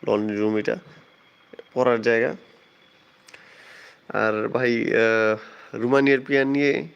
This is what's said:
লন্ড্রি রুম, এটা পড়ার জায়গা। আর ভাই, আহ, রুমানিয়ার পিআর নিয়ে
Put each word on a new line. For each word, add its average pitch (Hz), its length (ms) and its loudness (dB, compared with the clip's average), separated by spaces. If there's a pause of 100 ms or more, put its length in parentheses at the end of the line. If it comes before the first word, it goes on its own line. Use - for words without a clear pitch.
লন্ড্রি 104 300 -2
রুম, 107 200 -2
এটা 107 200 -4 (960)
পড়ার 123 280 0
জায়গা। 117 340 0 (1800)
আর 110 340 0
ভাই, 120 360 0
আহ, 113 540 2 (360)
রুমানিয়ার 135 460 2
পিআর 135 280 0
নিয়ে 143 480 0